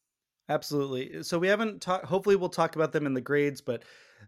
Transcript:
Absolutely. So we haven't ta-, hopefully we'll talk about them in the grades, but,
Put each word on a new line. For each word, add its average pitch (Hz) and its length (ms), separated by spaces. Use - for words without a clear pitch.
Absolutely. 143 760
So 170 160
we 185 80
haven't 208 340
ta-, - 240
hopefully 196 300
we'll 180 120
talk 165 280
about 156 160
them 151 140
in 135 80
the 127 60
grades, 143 400
but, 117 240